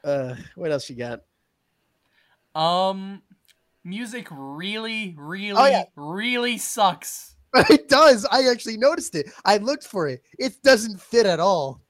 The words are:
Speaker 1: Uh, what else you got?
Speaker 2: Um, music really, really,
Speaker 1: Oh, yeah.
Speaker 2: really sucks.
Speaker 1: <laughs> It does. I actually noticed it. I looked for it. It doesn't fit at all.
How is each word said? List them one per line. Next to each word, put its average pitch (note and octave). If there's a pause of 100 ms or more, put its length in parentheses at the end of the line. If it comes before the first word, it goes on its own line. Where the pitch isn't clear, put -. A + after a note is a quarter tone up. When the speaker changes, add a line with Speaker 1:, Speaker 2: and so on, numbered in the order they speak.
Speaker 1:
Uh, C3+ (200)
what E3+
else C#3
you B2+
got? A#2+ (1300)
Speaker 2:
Um, F#3+ (600)
music G#3+
really, F#3+
really, G3
Speaker 1:
Oh, C4+
yeah. A#3 (120)
Speaker 2:
really A3+
sucks. - (180)
Speaker 1:
<laughs> -
It -
does. C4+
I B3+
actually A3+
noticed C#4+
it. D3+ (140)
I G#3
looked C4+
for F3
it. B2+ (160)
It -
doesn't A3
fit A3+
at E3+
all. D#3+